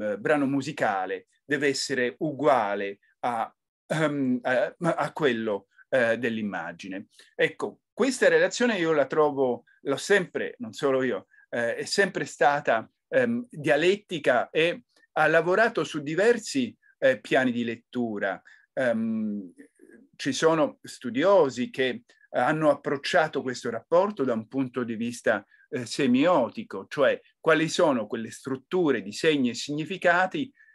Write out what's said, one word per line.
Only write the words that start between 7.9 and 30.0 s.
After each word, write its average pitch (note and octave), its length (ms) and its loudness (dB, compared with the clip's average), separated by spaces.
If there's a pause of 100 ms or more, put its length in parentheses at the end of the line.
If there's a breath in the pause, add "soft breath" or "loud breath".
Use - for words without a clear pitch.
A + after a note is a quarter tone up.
questa A#3 340 2
relazione F#3 500 4
io E3 140 2
la D3 140 2
trovo, C3+ 580 0 (180 soft breath)
l'ho C#3 160 -2
sempre, F3 600 0
non A2 160 -12
solo C3 300 0
io, G#2 240 -4 (220 soft breath)
eh, A#2 260 -2
è D3 100 -8
sempre F#3+ 400 0
stata, C#3+ 640 2 (200)
ehm, A#2+ 400 0
dialettica D3+ 1000 0
e E3+ 360 -2 (320 soft breath)
ha D#3 100 4
lavorato F3+ 560 2
su D3+ 180 -8
diversi, D#3 760 0 (220 soft breath)
eh, C3 240 2
piani C3 300 2
di A#2+ 120 -2
lettura. A2+ 800 -4 (320 soft breath)
Ehm, A2 800 -2 (640)
ci C#3 180 -4
sono D#3+ 480 0
studiosi B2+ 880 0
che B2 340 -4 (280 soft breath)
hanno D#3 380 0
approcciato D3 720 0
questo B2 280 -6
rapporto E3+ 560 0
da B2 80 0
un A2 140 -4
punto C3 360 -4
di A#2 120 -6
vista, A#2 500 -2 (240 soft breath)
eh, B2+ 160 -6
semiotico, B2 1040 0
cioè A#2+ 280 2 (220 soft breath)
quali D#3+ 300 2
sono C#3 380 2
quelle A2+ 220 -8
strutture C3+ 720 -2
di G2+ 120 -10
segni D3 360 2
e A2+ 40 -4
significati E3+ 1000 -2 (240 soft breath)